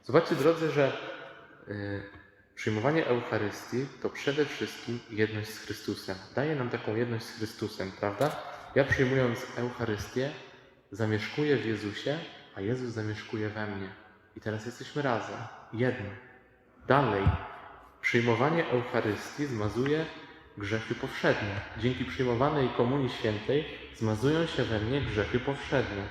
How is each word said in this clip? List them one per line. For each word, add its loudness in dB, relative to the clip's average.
Zobaczcie, 4
drodzy, 4
że, 4
y, -4
przyjmowanie 2
Eucharystii 0
to -2
przede 0
wszystkim -4
jedność 0
z -12
Chrystusem. -6
Daje 0
nam -2
taką -2
jedność 0
z -14
Chrystusem, -6
prawda? 0
Ja, 6
przyjmując 2
Eucharystię, -2
zamieszkuję 2
w 0
Jezusie, -2
a -10
Jezus 0
zamieszkuje -4
we -4
mnie. -6
I -12
teraz -4
jesteśmy -6
razem, 0
jedno. 0
Dalej, 6
przyjmowanie 4
Eucharystii 0
zmazuje 0
grzechy -2
powszednie. 0
Dzięki 2
przyjmowanej 2
Komunii 2
Świętej 0
zmazują 2
się 0
we 0
mnie 2
grzechy 2
powszednie. 0